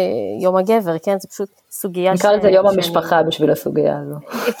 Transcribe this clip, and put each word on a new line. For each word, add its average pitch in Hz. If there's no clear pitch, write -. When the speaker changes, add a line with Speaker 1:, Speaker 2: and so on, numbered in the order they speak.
Speaker 1:
יום 185
הגבר, 190
כן? 196
זה -
פשוט -
סוגיה 180
Speaker 2:
נקרא 202
Speaker 1:
ש-, 208
Speaker 2:
לזה 202
יום 190
Speaker 1:
שאני 196
Speaker 2:
המשפחה 170
בשביל 156
הסוגיה 147
הזו. 143